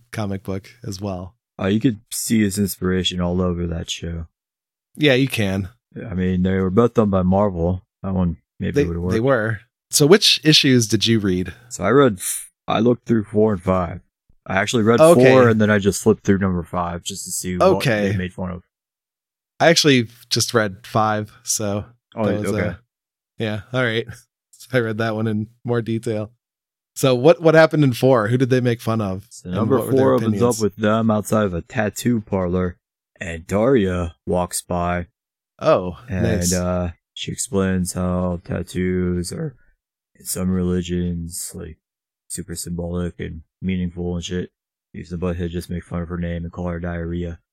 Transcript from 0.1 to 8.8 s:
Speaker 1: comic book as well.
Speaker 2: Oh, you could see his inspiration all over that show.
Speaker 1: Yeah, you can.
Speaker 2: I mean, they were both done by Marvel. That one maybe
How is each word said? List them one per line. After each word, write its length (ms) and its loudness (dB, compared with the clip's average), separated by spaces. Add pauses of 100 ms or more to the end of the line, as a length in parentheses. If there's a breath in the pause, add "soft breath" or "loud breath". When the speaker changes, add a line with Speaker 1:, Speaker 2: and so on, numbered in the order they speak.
Speaker 1:
comic 320 -6
book 280 -10 (140)
as 140 -10
well. 360 -10 (240)
Speaker 2:
Oh, 80 -2
you 120 2
could 200 0 (120)
see 300 -2
his 160 0
inspiration 640 -2
all 200 0
over 260 -2
that 220 -8
show. 380 -10 (680)
Speaker 1:
Yeah, 180 2
you 140 2
can. 420 -2 (260)
Speaker 2:
I 180 -12
mean, 300 0
they 140 2
were 120 0
both 260 4
done 140 2
by 140 2
Marvel. 600 2 (200)
That 100 -6
one 240 0 (220)
maybe 220 -4